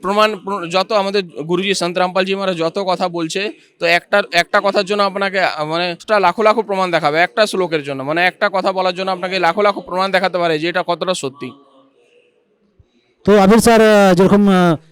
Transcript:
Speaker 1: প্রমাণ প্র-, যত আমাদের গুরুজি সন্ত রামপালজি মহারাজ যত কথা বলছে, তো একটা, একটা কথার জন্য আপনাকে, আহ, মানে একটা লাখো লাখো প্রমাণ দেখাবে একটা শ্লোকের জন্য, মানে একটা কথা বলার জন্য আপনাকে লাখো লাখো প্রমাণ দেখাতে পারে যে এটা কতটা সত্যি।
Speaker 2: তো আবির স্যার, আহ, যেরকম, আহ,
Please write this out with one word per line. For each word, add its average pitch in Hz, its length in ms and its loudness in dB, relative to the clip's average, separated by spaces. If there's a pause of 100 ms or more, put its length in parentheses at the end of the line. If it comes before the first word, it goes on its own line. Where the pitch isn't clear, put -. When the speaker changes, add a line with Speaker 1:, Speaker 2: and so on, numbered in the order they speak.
Speaker 1:
প্রমাণ 208 340 0
প্র-, 185 340 -8
যত 190 220 -2
আমাদের 196 320 0
গুরুজি 175 500 -4
সন্ত 175 240 -4
রামপালজি 190 380 -2
মহারাজ 190 220 -4
যত 165 300 -4
কথা 185 200 -2
বলছে, 170 440 -6 (280)
তো 175 60 -2
একটা, 170 460 2
একটা 175 320 0
কথার 202 220 0
জন্য 202 180 -2
আপনাকে, 196 360 -4
আহ, 151 260 -2
মানে 170 260 -4
একটা 208 280 -2
লাখো 180 240 0
লাখো 214 180 2
প্রমাণ 190 300 -4
দেখাবে 156 260 0
একটা 180 280 0
শ্লোকের 165 380 -4
জন্য, 139 200 -8
মানে 156 180 -2
একটা 185 320 0
কথা 196 180 -2
বলার 185 240 -2
জন্য 190 160 -6
আপনাকে 185 280 -6
লাখো 175 220 0
লাখো 208 200 0
প্রমাণ 185 300 -4
দেখাতে 185 260 0
পারে 165 220 0
যে 165 100 -4
এটা 175 180 -2
কতটা 170 260 -2
সত্যি। 131 380 -10 (1700)
Speaker 2:
তো 202 140 4
আবির 196 200 6
স্যার, 226 220 6
আহ, 202 320 6
যেরকম, 196 360 4
আহ, 180 260 4 (160)